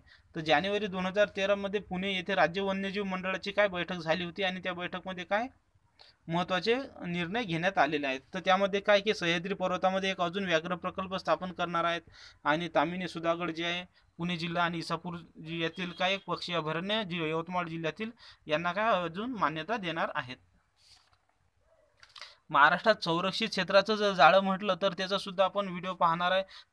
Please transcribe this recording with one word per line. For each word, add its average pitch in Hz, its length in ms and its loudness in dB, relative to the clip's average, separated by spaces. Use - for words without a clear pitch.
तर 170 60 -4
जानेवारी 190 460 2
दोन 185 180 -4
हजार 196 300 2
तेरा 196 200 2
मध्ये 202 240 -4
पुणे 190 340 -4
येथे 185 220 -2
राज्य 175 260 4
वन्यजीव 196 420 -2
मंडळाची 185 480 -4
काय 208 160 4
बैठक 180 280 -4
झाली 165 280 -2
होती 175 200 -6
आणि 185 160 -2
त्या 180 140 -6
बैठकमध्ये 180 500 -8
काय 214 240 -2
महत्त्वाचे 180 480 0
निर्णय 175 360 -2
घेण्यात 170 340 0
आलेले 147 300 2
आहेत. 131 140 -4
तर 185 60 -6
त्यामध्ये 190 400 4
काय, 202 220 6
की 208 120 0
सह्याद्री 175 400 -2
पर्वतामध्ये 185 580 0
एक 185 100 -4
अजून 180 240 -2
व्याघ्र 175 300 2
प्रकल्प 185 400 -6
स्थापन 180 360 -2
करणार 170 320 -2
आहेत 170 180 0
आणि 160 320 2
तामिनी 170 320 2
सुधागड 170 440 -2
जे 160 140 -4
आहे, 175 380 -6
पुणे 175 200 -4
जिल्हा 170 260 -2
आणि 170 140 0
इसापूर 170 400 -6
जिल्ह्यातील 165 760 -6
काय 185 220 0
एक 196 120 -6
पक्षी 175 280 -6
अभयारण्य, 170 500 -2
जे 165 260 -4
यवतमाळ 170 380 -4
जिल्ह्यातील, 165 440 -6
यांना 160 240 0
काय 214 200 0
अजून 180 400 -2
मान्यता 160 460 -2
देणार 175 380 -4
आहेत. 127 220 -8
महाराष्ट्रात 160 540 6
संरक्षित 180 460 0
क्षेत्राचं 196 460 4
जर 202 180 0
जाळं 175 260 10
म्हटलं, 190 420 0
तर 196 120 0
त्याचा 190 240 -2
सुद्धा 190 280 2
आपण 196 220 -2
व्हिडिओ 180 260 -6
पाहणार 175 380 2
आहे. 190 120 2